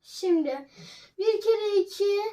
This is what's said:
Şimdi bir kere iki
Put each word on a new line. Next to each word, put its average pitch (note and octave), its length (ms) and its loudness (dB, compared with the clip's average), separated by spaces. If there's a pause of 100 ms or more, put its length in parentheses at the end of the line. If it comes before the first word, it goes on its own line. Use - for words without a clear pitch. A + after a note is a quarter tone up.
Şimdi D4+ 680 -2 (480)
bir G#4 240 0
kere G#4+ 340 2
iki G4+ 460 0 (120)